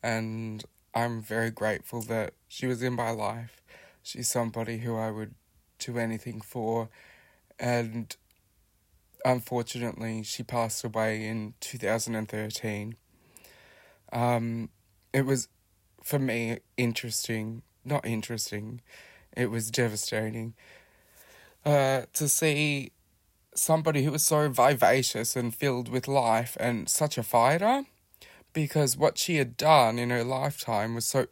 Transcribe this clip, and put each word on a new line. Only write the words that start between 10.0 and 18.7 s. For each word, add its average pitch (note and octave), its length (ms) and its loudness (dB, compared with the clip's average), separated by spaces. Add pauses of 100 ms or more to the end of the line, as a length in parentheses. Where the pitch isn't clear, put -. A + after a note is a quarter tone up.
she G#2+ 220 -8
passed A2+ 400 -2
away A2 420 -2
in A2 340 -6
two - 200 -10
thousand A2+ 340 -2
and A2 160 -4
thirteen. G#2+ 680 -6 (1160)
Um, A#2 560 0 (420)
it C3+ 140 2
was, C3 220 0 (560)
for D3 160 0
me, A#2 400 -2 (180)
interesting. A2+ 840 -2 (200)
Not C#3 220 -2
interesting. A2 760 -6 (540)